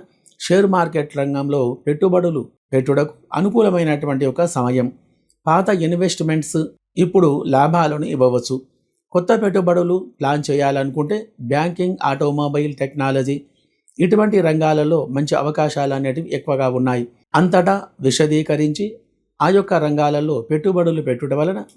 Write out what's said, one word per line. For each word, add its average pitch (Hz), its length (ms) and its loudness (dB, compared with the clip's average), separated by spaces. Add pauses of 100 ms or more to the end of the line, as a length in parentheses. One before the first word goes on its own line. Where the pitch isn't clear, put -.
(400)
షేర్ 196 280 2
మార్కెట్ 165 500 0
రంగంలో 139 600 -2 (100)
పెట్టుబడులు 175 600 0 (240)
పెట్టుటకు 143 400 0 (200)
అనుకూలమైనటువంటి 165 920 2
ఒక 135 200 0
సమయం. 123 460 0 (560)
పాత 185 220 2
ఇన్వెస్ట్‌మెంట్స్ 165 960 0 (320)
ఇప్పుడు 175 500 4
లాభాలను 151 580 2
ఇవ్వవచ్చు. 127 560 0 (500)
కొత్త 180 300 2
పెట్టుబడులు 175 760 0
ప్లాన్ 147 320 0
చేయాలనుకుంటే 143 760 -2 (140)
బ్యాంకింగ్, 170 600 -2
ఆటోమొబైల్ 143 720 -2
టెక్నాలజీ 135 680 -2 (580)
ఇటువంటి 208 420 4
రంగాలలో 156 640 2
మంచి 143 300 -2
అవకాశాలు 143 580 -2
అనేటివి 135 400 -4
ఎక్కువగా 135 360 -2
ఉన్నాయి. 127 380 -2 (280)
అంతటా 185 480 2 (180)
విశదీకరించి 151 920 0 (460)
ఆ 151 80 2
యొక్క 196 240 2
రంగాలలో 147 680 0
పెట్టుబడులు 165 600 0
పెట్టుట 127 320 -4
వలన 180 300 -2 (140)